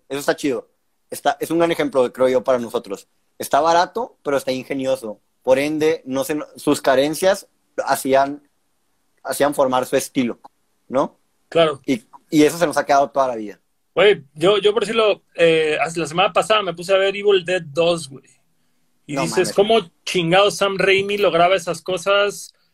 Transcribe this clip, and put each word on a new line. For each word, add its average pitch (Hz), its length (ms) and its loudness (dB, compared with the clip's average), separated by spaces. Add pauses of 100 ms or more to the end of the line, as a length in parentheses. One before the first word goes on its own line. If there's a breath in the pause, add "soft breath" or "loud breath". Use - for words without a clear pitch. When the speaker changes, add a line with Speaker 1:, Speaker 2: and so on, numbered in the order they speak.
Speaker 1:
eso 139 120 -6
está 156 140 0
chido. 131 340 -4 (420)
Está, - 300 -2
es - 100 -6
un 165 80 -2
gran 170 120 2
ejemplo, 135 420 0
creo 127 160 0
yo, 127 140 0
para 131 160 0
nosotros. 110 480 -8 (320)
Está - 220 -2
barato, 180 600 0
pero 143 160 -2
está 131 120 -6
ingenioso. 131 720 -6 (220)
Por 131 160 4
ende, 156 480 0
no 131 180 -4
se, 151 140 -4 (180)
sus - 240 0
carencias 156 680 0 (360)
hacían, 135 640 0 (760)
hacían 143 320 -2
formar 131 320 0
su 143 100 -2
estilo, 127 420 -4 (500)
¿no? 131 300 -4 (300)
Speaker 2:
Claro. 160 360 0
Speaker 1:
Y, 131 200 -4 (260)
y 151 140 4
eso 151 140 2
se 170 80 0
nos 143 120 -2
ha 139 80 0
quedado 143 240 2
toda 135 180 0
la 120 80 -6
vida. 101 220 -12 (360)
Speaker 2:
Güey, 175 300 2 (100)
yo, 180 240 2
yo 202 140 2
por 226 120 0
decirlo, 220 380 0 (120)
eh, 160 460 2
hasta 165 200 -4
la 160 60 -4
semana 175 260 0
pasada 208 300 2
me 180 100 -6
puse 175 220 -4
a 190 40 4
ver 196 160 0
Evil 202 300 2
Dead 180 180 -2
dos, 165 460 -2
güey. 131 160 -20 (840)
Y 147 80 -10
Speaker 1:
No 139 80 -2
Speaker 2:
dices, 117 160 -4
Speaker 1:
mames. 175 140 0
Speaker 2:
¿cómo 214 260 2 (260)
chingado 185 460 2
Sam 196 280 -2
Raimi 196 400 0
lograba 175 380 2
esas 175 260 -6
cosas 196 720 -2 (200)